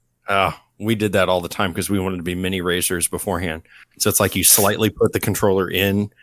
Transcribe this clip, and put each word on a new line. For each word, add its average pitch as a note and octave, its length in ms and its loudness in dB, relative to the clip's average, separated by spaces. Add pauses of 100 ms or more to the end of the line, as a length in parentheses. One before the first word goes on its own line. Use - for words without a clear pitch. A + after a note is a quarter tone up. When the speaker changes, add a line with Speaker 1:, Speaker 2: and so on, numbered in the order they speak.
(280)
Speaker 1:
that. G2+ 60 -2
Speaker 2:
Uh, F#2+ 180 2 (260)
we G#2+ 180 -2
did G#2 180 0
that F#2 140 4
all F2+ 140 2
the E2+ 80 -6
time F#2+ 240 -2
'cause F#2 160 -4
we G2 100 0
wanted F#2 180 -2
to E2+ 60 -8
be F2+ 120 -4
mini F#2 260 -4
racers F2 460 -2
beforehand. F2 560 -4 (340)
So - 120 0
it's - 100 2
like G2 160 2
you F#2 100 0
slightly G#2 440 4
put A2 220 0
the G#2 80 -2
controller F#2+ 500 0
in, G2 400 0 (140)